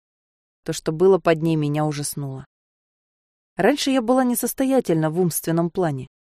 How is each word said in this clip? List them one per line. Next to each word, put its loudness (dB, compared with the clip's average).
То, -6
что -4
было 6
под 0
ней, 2
меня -2
ужаснуло. -8
Раньше 0
я 2
была 2
несостоятельна 0
в -4
умственном 0
плане. -4